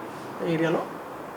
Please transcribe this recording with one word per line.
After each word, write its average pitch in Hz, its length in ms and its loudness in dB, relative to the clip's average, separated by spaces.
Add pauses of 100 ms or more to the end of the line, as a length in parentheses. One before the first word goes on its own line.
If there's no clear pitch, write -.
(480)
ఏరియాలో. 165 320 6 (580)